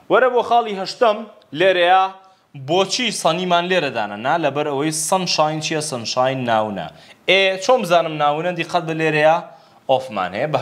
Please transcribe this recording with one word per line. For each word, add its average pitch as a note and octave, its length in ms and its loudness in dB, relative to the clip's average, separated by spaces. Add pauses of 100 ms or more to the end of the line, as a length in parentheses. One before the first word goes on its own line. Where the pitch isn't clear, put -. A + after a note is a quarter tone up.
(120)
وەرە A#3+ 220 4
بۆ A#3+ 160 2
خاڵی A#3 320 0
هەشتەم، G#3+ 360 0 (420)
لێرەیە F#3 440 4 (680)
بۆچی F#3+ 380 0 (140)
سەنیمان F3 480 2
لێرە D#3+ 280 0
دانە؟ G#2 280 -4
نا، D3 100 2 (100)
لەبەر D3 260 -2
ئەوەی D3 200 -2 (160)
سەنشاین D#3+ 580 0
چییە؟ D#3+ 240 -2
سەنشاین B2+ 500 -2 (100)
ناونە. G#2+ 380 0 (420)
ئێ، F#3+ 120 6 (220)
چۆن B3+ 200 2
بزانم E3 380 0
ناونە؟ D3+ 380 0
دیقەت E3 300 -4
بە D#3+ 120 -4
لێرەیە D#3 360 2 (540)
ئۆفمان G#2+ 440 -2
هەیە، C3 180 -2
بە - 80 2